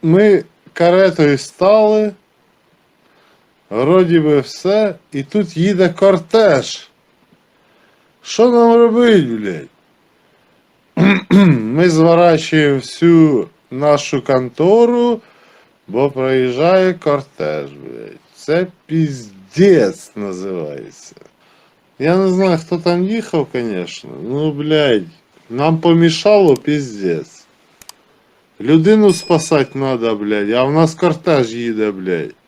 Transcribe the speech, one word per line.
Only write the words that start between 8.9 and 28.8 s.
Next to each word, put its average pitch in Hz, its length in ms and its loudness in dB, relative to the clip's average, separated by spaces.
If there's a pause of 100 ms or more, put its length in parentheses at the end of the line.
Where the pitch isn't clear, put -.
блядь? 98 400 -8 (1300)
<clears throat> 190 340 0 (280)
Ми 131 320 0
зворачуємо 160 840 2
всю 156 720 2 (220)
нашу 147 520 -2
контору, 226 1000 0 (680)
бо 127 220 -2
проїжджає 135 840 0
кортеж, 76 760 -6
блядь. - 480 -20 (180)
Це 170 300 -4 (200)
піздець 135 1300 0
називається. 90 1000 -12 (840)
Я 160 180 0
не 190 120 0
знаю, 185 300 0
хто 170 200 -6
там 175 260 -2
їхав, 196 480 -4
конечно. 95 580 -8 (120)
Ну, 143 300 -4
блядь, 143 540 -2 (440)
нам 147 280 0
помішало 165 760 2
піздець. 104 920 -6 (1160)
Людину 180 500 4